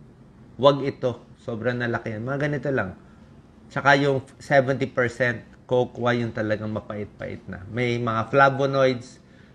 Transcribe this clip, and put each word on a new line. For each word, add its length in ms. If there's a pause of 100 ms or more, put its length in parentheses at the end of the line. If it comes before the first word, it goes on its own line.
(640)
Wag 240
ito. 400 (160)
Sobrang 320
nalaki 400
yan. 80
Mga 160
ganito 320
lang. 240 (720)
Tsaka 320
yung 240 (160)
seventy 480
percent 800
cocoa, 480
yung 160
talagang 400
mapait-pait 800
na. 200
May 280
mga 320
flavonoids, 880 (360)